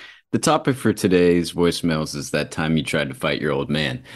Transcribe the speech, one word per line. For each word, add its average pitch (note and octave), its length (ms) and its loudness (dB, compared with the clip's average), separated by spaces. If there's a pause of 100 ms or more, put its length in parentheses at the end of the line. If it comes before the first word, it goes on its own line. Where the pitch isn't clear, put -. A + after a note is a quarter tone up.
(320)
the A2 80 0
topic D3+ 360 2
for A2+ 180 0
today's F2 580 4
voicemails E2+ 640 0
is C#2 160 -10
that D2 200 -2
time D#2+ 240 0
you D2+ 80 2
tried C#2+ 260 -2
to C2 40 -10
fight D2 280 -4
your D2 100 -2
old C#2 180 -2
man. D2 340 -4 (120)